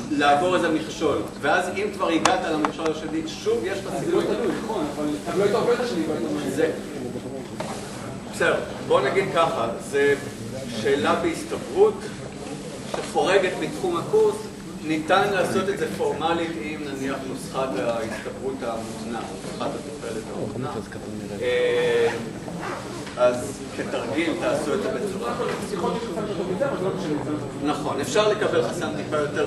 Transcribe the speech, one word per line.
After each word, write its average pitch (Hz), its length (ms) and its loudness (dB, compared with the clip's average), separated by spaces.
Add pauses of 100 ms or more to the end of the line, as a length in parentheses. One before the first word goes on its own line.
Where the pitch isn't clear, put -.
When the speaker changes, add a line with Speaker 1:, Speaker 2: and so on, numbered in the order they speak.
(120)
Speaker 1:
לעבור 147 440 6
איזה 165 140 4
מכשול, 160 480 0 (240)
ואז 156 360 4
אם 208 160 0
כבר 185 160 0
הגעת 185 300 4 (120)
למכשול 156 400 0
השני, 147 360 -2
שוב - 380 0
יש 190 140 -2
לך - 140 -6
Speaker 2:
אז - 120 -2
זה 330 60 0
לא - 100 4
Speaker 1:
סיכוי. - 140 2
Speaker 2:
תלוי, 233 120 0 (160)
נכון, 208 220 -2 (100)
אבל, 151 100 -2 (220)
אבל 180 120 0
לא 202 40 6
היית 208 120 4
עובר 240 180 4
את 240 60 2
השני, 175 260 0
אבל - 440 -2
Speaker 1:
זה, 156 220 2 (1600)
בסדר, 160 200 4 (320)
בוא 170 140 6
נגיד 196 240 2 (100)
ככה, 156 320 2 (220)
זה 143 260 6 (680)
שאלה 147 340 4
בהסתברות 175 760 2 (1000)
שחורגת 180 600 4 (100)
מתחום 170 360 -2
הקורס, - 380 6 (520)
ניתן 185 460 4
לעשות 190 360 2
את - 80 0
זה 160 100 0 (100)
פורמלית 165 540 0 (100)
עם 151 220 -6
נניח 135 340 -4 (100)
נוסחת - 420 -2 (100)
ההסתברות 117 840 -2
המותנעת, 113 640 -4 (280)
נוסחת 117 240 -4
התוחלת - 480 -6 (120)
המותנעת. 110 360 -4 (680)
אה, 120 680 4 (1080)
אז 123 420 2 (180)
כתרגיל 151 640 -2
תעשו 147 340 0
את - 100 0
זה - 60 0
בצורה - 420 -2
אחרת. 240 160 -2 (260)
Speaker 2:
יכול 175 160 0
להיות 233 140 -2
שחסמת 185 500 -2
את 185 60 -2
זה, 277 100 2
אבל - 80 -2
זה 185 60 -2
לא 185 120 0
משנה, 147 280 -2
זה 147 80 -2
לא 151 60 -2
משנה. 127 360 -2
Speaker 1:
נכון, 143 280 -2
אפשר 208 280 4
לקבל 175 340 2
חסם 160 340 -2
טיפה 151 200 -2
יותר 147 300 0